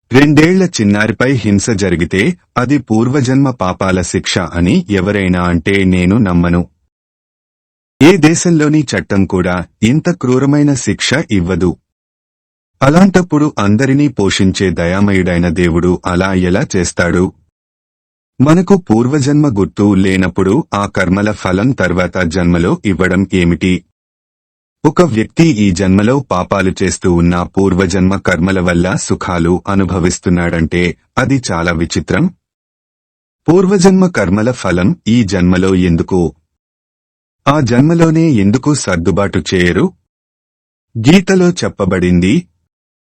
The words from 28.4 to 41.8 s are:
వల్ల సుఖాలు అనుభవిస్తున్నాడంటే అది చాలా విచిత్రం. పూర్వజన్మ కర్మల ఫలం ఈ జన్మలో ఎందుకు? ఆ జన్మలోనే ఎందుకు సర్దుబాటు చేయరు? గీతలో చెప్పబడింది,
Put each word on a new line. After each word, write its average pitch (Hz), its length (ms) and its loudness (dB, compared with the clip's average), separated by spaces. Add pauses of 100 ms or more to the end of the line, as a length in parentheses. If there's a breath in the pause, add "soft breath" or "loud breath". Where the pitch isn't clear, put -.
వల్ల 87 360 0
సుఖాలు 90 720 -4
అనుభవిస్తున్నాడంటే 87 1300 -2 (200)
అది 131 240 0 (100)
చాలా 85 200 -2
విచిత్రం. 85 600 -2 (1160)
పూర్వజన్మ 185 580 4
కర్మల 107 440 -2
ఫలం 90 440 -2 (120)
ఈ 117 160 2
జన్మలో 92 520 0
ఎందుకు? 87 600 0 (1120)
ఆ 147 120 0
జన్మలోనే 160 680 2
ఎందుకు 123 440 0
సర్దుబాటు 92 720 -2 (100)
చేయరు? 90 400 0 (1040)
గీతలో 180 520 2
చెప్పబడింది, 95 960 0 (680)